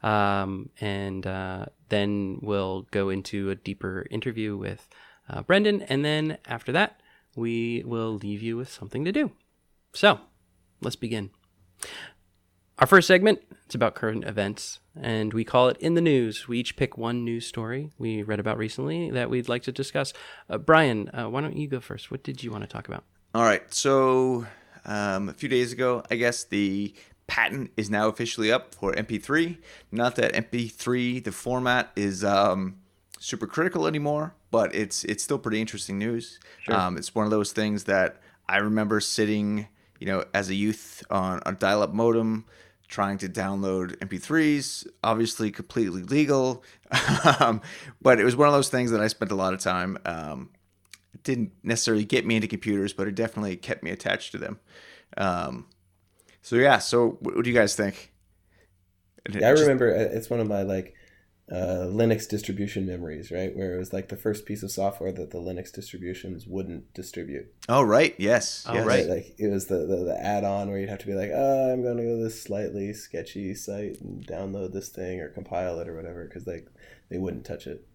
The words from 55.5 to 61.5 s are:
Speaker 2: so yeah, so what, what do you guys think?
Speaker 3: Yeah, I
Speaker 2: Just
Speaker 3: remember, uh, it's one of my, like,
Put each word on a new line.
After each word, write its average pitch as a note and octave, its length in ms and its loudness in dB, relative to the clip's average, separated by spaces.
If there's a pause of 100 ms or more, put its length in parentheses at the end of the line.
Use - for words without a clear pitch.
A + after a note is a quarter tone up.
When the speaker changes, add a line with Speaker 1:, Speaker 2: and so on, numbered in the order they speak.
Speaker 2:
so - 160 0
yeah, C3 220 8
so A#2+ 420 2
what, - 160 -4
what A#2+ 80 2
do B2 60 -2
you A#2+ 60 4
guys G#2 200 6
think? - 360 -4 (1160)
Speaker 3:
Yeah, G#2 200 4
I C3 40 10
Speaker 2:
Just D#3 100 8
Speaker 3:
remember, B2+ 320 6
uh, G#2+ 220 2
it's A2+ 140 -6
one A#2+ 100 0
of A2 80 0
my, G2+ 140 0
like, F#2+ 320 -4 (560)